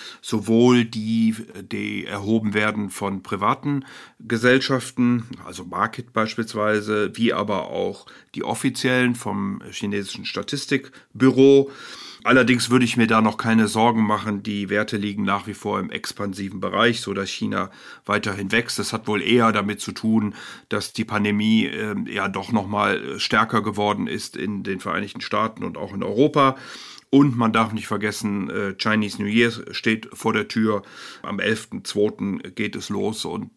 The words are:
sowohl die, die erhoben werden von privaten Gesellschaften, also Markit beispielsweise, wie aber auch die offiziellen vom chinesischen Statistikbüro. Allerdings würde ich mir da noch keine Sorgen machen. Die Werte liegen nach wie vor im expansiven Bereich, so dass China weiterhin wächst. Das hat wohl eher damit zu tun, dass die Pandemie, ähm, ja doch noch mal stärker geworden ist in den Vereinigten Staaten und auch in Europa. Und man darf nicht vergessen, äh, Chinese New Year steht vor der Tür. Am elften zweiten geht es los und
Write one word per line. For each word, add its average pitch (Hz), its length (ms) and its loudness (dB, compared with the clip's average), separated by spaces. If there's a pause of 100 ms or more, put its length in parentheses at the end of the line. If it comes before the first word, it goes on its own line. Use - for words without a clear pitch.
(220)
sowohl 117 600 6
die, 113 540 0 (340)
die 104 340 -6
erhoben 104 480 0
werden 107 360 0
von 98 340 -6
privaten 131 640 -2 (340)
Gesellschaften, 123 1120 2 (160)
also - 180 -14
Markit 107 480 -4
beispielsweise, 107 1040 0
wie 113 160 2
aber 101 380 -2
auch 92 380 -4 (280)
die - 80 -6
offiziellen 123 720 0
vom 101 460 -4 (100)
chinesischen 101 540 -6
Statistikbüro. 135 1500 4 (540)
Allerdings 123 440 6
würde 131 140 6
ich 113 140 0
mir 113 100 6
da 110 140 4
noch 110 160 2
keine 113 320 4
Sorgen 110 360 4
machen. 104 380 -2
Die 101 260 -6
Werte 107 280 -2
liegen 101 260 -4
nach 98 240 -2
wie 104 60 -8
vor 101 260 -4
im 92 100 -6
expansiven 98 720 -8
Bereich, 101 400 0
so 101 140 -6
dass 98 160 -4
China 104 420 -4 (340)
weiterhin 101 460 -2
wächst. 117 260 0
Das 101 140 -6
hat 110 160 -4
wohl 107 140 0
eher 113 320 4
damit 104 260 -2
zu - 140 -8
tun, 110 420 0 (320)
dass 104 240 -4
die 107 140 -4
Pandemie, 104 640 2
ähm, 101 400 -6
ja 98 200 -2
doch 98 240 -6
noch 104 160 0
mal 101 540 -2
stärker 110 400 2
geworden 104 460 -2
ist 95 280 -8
in 101 280 -6
den 92 180 -6
Vereinigten 98 400 -6
Staaten 110 420 -4
und 85 140 -8
auch 92 160 -10
in 98 100 -6
Europa. 135 540 4 (520)
Und 139 280 6
man 113 160 4
darf 113 180 2
nicht 107 160 -6
vergessen, 101 640 -4
äh, 98 280 -4
Chinese 107 440 0
New 101 60 -2
Year 113 240 4 (200)
steht 110 400 -2
vor 110 220 -2
der 107 160 -2
Tür. 110 320 0 (420)
Am 101 160 -6
elften 101 460 -4
zweiten 104 560 -2 (120)
geht 104 220 -6
es 107 140 -8
los 104 340 -4
und - 340 -8